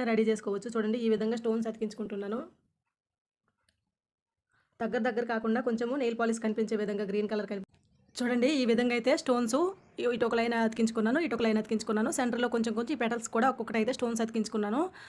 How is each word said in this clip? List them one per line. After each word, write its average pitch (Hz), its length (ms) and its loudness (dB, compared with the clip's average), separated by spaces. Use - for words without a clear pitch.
రెడీ 226 200 4
చేసుకోవచ్చు. 214 460 -2
చూడండి 220 300 0
ఈ 226 100 2
విధంగా 220 260 0
స్టోన్స్ 226 320 -2
అతికించుకుంటున్నాను. 208 720 -6
దగ్గర 233 200 -2
దగ్గర 233 240 0
కాకుండా 226 380 0
కొంచెము 240 340 -2
నెయిల్ 233 200 -2
పాలిష్ 226 240 0
కనిపించే 220 360 -2
విధంగా 208 280 -2
గ్రీన్ 208 240 -2
కలర్ 214 180 -4
కలిపి 202 180 -6
చూడండి 247 340 2
ఈ 285 140 2
విధంగా 240 300 4
అయితే 240 220 2
స్టోన్స్ 240 380 0
ఇ-, - 120 -2
ఇటు 240 180 2
ఒక 226 100 0
లైన్ 233 200 2
అతికించుకున్నాను, 226 680 2
ఇటు 302 140 0
ఒక 226 80 0
లైన్ 220 160 4
అతికించుకున్నాను. 220 540 0
సెంటర్లో 240 360 0
కొంచెం 233 260 0
కొంచెం 233 180 -2
ఈ 294 60 -4
పెటల్స్ 233 300 -2
కూడా 233 200 4
ఒక్కొక్కటి 233 300 -2
అయితే 220 140 2
స్టోన్స్ 233 280 -2
అతికించుకున్నాను. 220 600 -2